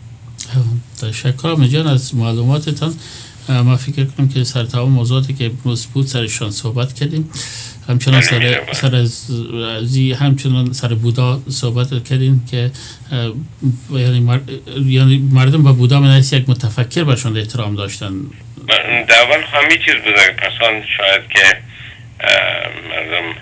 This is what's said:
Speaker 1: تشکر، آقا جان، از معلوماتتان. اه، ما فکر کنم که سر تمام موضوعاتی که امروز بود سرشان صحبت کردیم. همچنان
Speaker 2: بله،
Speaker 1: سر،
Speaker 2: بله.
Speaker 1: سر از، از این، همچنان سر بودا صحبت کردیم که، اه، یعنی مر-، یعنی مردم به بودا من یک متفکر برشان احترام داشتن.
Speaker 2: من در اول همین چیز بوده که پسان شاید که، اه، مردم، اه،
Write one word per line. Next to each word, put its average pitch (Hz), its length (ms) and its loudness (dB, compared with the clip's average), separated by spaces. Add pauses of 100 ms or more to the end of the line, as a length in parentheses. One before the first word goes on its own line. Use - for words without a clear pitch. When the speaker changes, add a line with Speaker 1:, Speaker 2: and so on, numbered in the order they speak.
(1000)
Speaker 1:
تشکر، 127 460 -4
آقا 156 200 2
جان، 156 200 0
از 135 280 0
معلوماتتان. 135 760 -2 (560)
اه، 127 120 2
ما 123 160 4
فکر 139 280 -2
کنم 135 240 0
که 127 140 0
سر 120 200 -2
تمام 123 280 -2
موضوعاتی 131 420 2
که 131 120 -4
امروز 113 420 -4
بود 139 200 -2
سرشان 113 440 -4
صحبت 120 420 -4
کردیم. 156 380 -4 (560)
همچنان 127 320 2
Speaker 2:
بله، - 100 4
Speaker 1:
سر، 123 100 2
Speaker 2:
بله. 123 340 -2
Speaker 1:
سر 131 220 0
از، 120 360 0 (460)
از 117 180 -2
این، 131 200 2
همچنان 131 580 0
سر - 140 -4
بودا 120 520 0 (100)
صحبت 123 600 -2
کردیم 131 420 2
که، 123 200 -2 (400)
اه، 131 880 -4
یعنی 123 200 2
مر-، 123 320 2 (340)
یعنی 131 320 6
مردم 135 460 4
به 139 80 8
بودا 123 280 4
من 135 320 8
یک 131 180 2
متفکر 120 540 -2
برشان 113 340 0
احترام 107 380 -4
داشتن. 101 360 -8 (580)
Speaker 2:
من 113 380 0
در 117 140 6
اول 143 220 2 (100)
همین 151 240 2
چیز 156 180 0
بوده 107 300 2
که 92 60 4
پسان 107 520 -2 (140)
شاید 98 300 0
که، 95 300 4 (600)
اه، 92 480 -2 (220)
مردم، 85 360 -6
اه، 82 160 -10